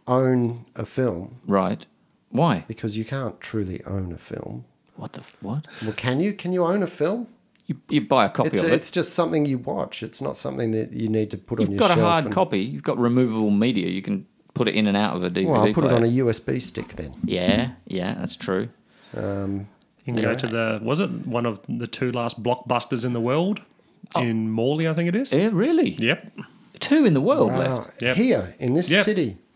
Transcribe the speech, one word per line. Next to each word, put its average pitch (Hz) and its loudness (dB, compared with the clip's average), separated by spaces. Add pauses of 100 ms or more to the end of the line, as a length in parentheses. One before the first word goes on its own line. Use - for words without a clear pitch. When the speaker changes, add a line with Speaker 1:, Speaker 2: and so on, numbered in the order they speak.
Speaker 1:
own 127 2 (120)
a - -6
film. 107 -4
Speaker 2:
Right. 98 0 (440)
Why? 120 2
Speaker 1:
Because 107 -6
you 110 -4
can't 135 -8
truly 95 -6
own 92 -6
a 82 -12
film. - -12 (320)
Speaker 2:
What - -14
the - -14
f-, - -20
what? 120 -6 (160)
Speaker 1:
Well, 107 -4
can 127 -4
you? 202 0
Can 185 -6
you 180 0
own 190 0
a 165 -2
film? 214 -4 (380)
Speaker 2:
You, - -6 (140)
you 147 2
buy 127 4
a - -8
copy 139 0
Speaker 1:
It's 98 2
Speaker 2:
of 170 2
Speaker 1:
a, - 2
Speaker 2:
it. - 6
Speaker 1:
it's - -2
just 170 -2
something 165 2
you 135 0
watch. - -6
It's - -8
not 69 -6
something 71 -2
that 110 -2
you 113 -2
need 110 0
to 107 -6
put - -6
Speaker 2:
You've 107 2
Speaker 1:
on 101 -2
your 98 2
Speaker 2:
got 202 6
a 170 4
Speaker 1:
shelf 156 6
Speaker 2:
hard 165 2
Speaker 1:
and 104 -4
Speaker 2:
copy. 175 2
You've 143 -6
got 139 -2
removable 120 2
media. 101 2
You 92 -4
can 98 -4 (280)
put 117 0
it - 2
in 107 2
and 101 4
out 104 2
of 92 -2
a 92 0
D 90 0
V - 2
D 160 2
Speaker 1:
Well, 113 4
I'll 107 4
put 151 2
it 139 4
Speaker 2:
player. 123 4
Speaker 1:
on 117 4
a 117 4
U 123 2
S - -4
B 135 -4
stick - -8
then. 73 -10 (100)
Speaker 2:
Yeah, 101 0 (140)
yeah, 92 -4
that's - -8
true. 101 -2 (460)
Speaker 1:
Um, 98 -4 (360)
Speaker 3:
You 123 -6
can - -2
go 117 2
Speaker 1:
yeah. 120 0
Speaker 3:
to 131 -2
the, 110 -2
was 131 0
it 196 -2 (160)
one 120 -2
of 107 -4 (100)
the 120 -4
two 123 -4
last 117 -4
blockbusters 120 -2
in 123 -2
the 120 -2
world 160 0 (540)
Speaker 2:
Oh. 123 0
Speaker 3:
in 113 0
Morley, 139 0
I 160 -2
think 170 0
it 180 0
is? 269 -2
Speaker 2:
Yeah, 269 4
really? 285 2
Speaker 3:
Yep. 120 -2 (480)
Speaker 2:
Two 294 4
in 175 8
the 135 4
world 190 4
Speaker 1:
Wow. 127 0
Speaker 2:
left. 131 -4
Speaker 3:
Yep. 127 2
Speaker 1:
Here, 160 2
in 127 0
this 170 2
Speaker 3:
Yep. 202 6
Speaker 1:
city. 165 0 (180)